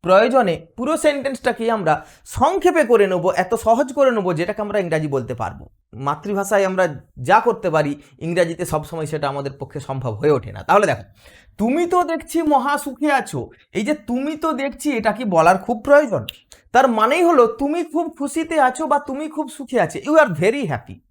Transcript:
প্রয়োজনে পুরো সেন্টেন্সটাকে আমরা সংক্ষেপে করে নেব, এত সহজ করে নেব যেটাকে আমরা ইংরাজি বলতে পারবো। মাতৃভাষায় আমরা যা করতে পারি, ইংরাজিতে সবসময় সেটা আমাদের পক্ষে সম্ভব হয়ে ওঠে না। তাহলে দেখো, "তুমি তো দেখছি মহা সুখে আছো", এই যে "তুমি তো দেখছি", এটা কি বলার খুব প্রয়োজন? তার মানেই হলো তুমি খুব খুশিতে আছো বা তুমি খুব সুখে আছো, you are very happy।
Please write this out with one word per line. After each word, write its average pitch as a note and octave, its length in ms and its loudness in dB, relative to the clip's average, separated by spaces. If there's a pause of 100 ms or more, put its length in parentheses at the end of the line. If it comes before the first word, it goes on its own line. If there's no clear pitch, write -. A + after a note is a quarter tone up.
প্রয়োজনে A#3+ 640 4 (100)
পুরো D4+ 200 -2
সেন্টেন্সটাকে C4 720 -2
আমরা E3 340 -2 (200)
সংক্ষেপে E4 580 2
করে A3 240 4
নেব, F3+ 280 0
এত F#3 200 -2
সহজ A#3 380 2
করে C4+ 180 4
নেব F#3+ 220 -2
যেটাকে F3 280 -4
আমরা G#3 180 -2
ইংরাজি D#3+ 280 -2
বলতে B2+ 280 -4
পারবো। A2 340 -10 (240)
মাতৃভাষায় G3 720 -2
আমরা F#3 220 2 (340)
যা F3+ 180 6
করতে A3+ 300 0
পারি, D3+ 320 0 (180)
ইংরাজিতে E3+ 460 -2
সবসময় D#3 400 -6
সেটা D3 240 -4
আমাদের C#3 300 -6
পক্ষে C#3+ 200 -12
সম্ভব B2+ 340 -6
হয়ে A#2+ 180 0
ওঠে A#2 200 -2
না। G2 120 -14
তাহলে G3+ 220 4
দেখো, - 180 -2 (540)
"তুমি C#4 300 0
তো F4+ 160 2
দেখছি E4 380 -4
মহা C#4+ 360 2
সুখে C#4+ 340 -4
আছো", D#3+ 380 -4 (220)
এই G3+ 120 -4
যে C#4 100 0
"তুমি C#4+ 440 -6
তো D#4+ 160 -2
দেখছি", C4+ 440 -4
এটা A3 140 0
কি A3 140 -6
বলার F3 320 4
খুব A3+ 240 -6
প্রয়োজন? C4+ 440 2 (460)
তার C4 160 4
মানেই A#3+ 360 2
হলো D4+ 240 6
তুমি C#4+ 360 -2
খুব E4+ 340 -4
খুশিতে D#4+ 420 -4
আছো C4+ 280 0
বা C#4+ 120 2
তুমি C#4+ 300 -8
খুব D4+ 200 -6
সুখে B3+ 320 -4
আছো, D#3+ 180 -2
you D4+ 200 0
are C#4 140 4
very A3 300 0
happy। C3 320 -8 (160)